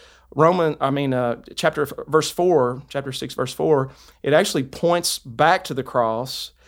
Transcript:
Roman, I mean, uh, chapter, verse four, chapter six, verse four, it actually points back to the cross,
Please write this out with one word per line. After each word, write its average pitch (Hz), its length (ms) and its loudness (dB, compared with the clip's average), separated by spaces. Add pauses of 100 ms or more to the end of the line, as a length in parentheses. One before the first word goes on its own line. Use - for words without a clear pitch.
(340)
Roman, 160 460 4
I 135 120 0
mean, 139 220 0
uh, 123 280 -2 (140)
chapter, 156 300 0 (220)
verse 156 240 2
four, 139 560 2
chapter 139 240 -8
six, 135 220 -8
verse 127 200 -4
four, 143 380 0 (320)
it 143 100 2
actually 165 300 2
points 170 560 -2
back 156 460 2
to 147 80 -6
the 131 100 -2
cross, 117 680 -2 (160)